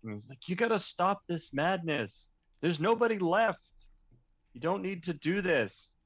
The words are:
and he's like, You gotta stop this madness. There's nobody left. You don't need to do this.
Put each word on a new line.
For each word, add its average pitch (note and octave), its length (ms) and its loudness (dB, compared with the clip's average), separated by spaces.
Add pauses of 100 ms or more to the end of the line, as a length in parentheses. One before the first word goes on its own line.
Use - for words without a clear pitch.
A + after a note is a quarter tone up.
and A2 100 -8
he's G#2+ 140 -10
like, C3 200 -18
You F#3 80 -4
gotta A3 240 2
stop F#3 480 0
this E3 260 -4
madness. D3+ 760 -2 (320)
There's D#3+ 180 0
nobody A3+ 400 2
left. F#3 400 2 (920)
You A#2+ 80 -16
don't F3 200 0
need F#3 240 -4
to F3 80 -2
do E3 280 0
this. D3 500 0 (140)